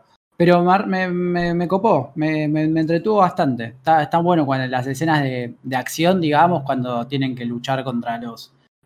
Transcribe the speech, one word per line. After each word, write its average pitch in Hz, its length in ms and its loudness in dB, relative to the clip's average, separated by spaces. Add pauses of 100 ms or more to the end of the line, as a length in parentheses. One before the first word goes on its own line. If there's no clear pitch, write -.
(360)
Pero 175 260 6
mar-, 185 240 4
me, 185 220 -2
me, 175 460 -2
me 175 120 0
copó, 190 480 0
me, 156 320 -2
me, 156 220 0
me 160 140 0
entretuvo 170 340 0
bastante. 160 480 0
Está, 156 400 0
está 170 140 0
bueno 170 280 2
cuando 131 220 -2
las 127 180 -4
escenas 147 360 0
de, 123 400 -4
de 131 140 -6
acción, 170 440 0
digamos, 160 420 2
cuando 123 460 -4
tienen 135 260 -2
que 120 100 -10
luchar 120 380 -4
contra 117 360 -6
los, 117 340 -14 (340)